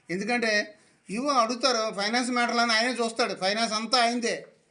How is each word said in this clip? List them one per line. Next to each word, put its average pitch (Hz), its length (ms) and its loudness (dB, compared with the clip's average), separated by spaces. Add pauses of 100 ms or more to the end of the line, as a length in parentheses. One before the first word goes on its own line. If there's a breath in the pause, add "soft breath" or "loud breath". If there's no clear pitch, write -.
ఎందుకంటే 208 680 -2 (340 soft breath)
ఇవో 247 200 -2
అడుగుతారు, 233 720 0
ఫైనాన్స్ 233 300 0
మ్యాటర్లు 240 300 2
అని 233 100 2
ఆయనే 233 220 2 (100)
చూస్తాడు, 226 300 0
ఫైనాన్స్ 208 400 0
అంతా 220 300 0
ఆయనదే, 233 420 0 (260)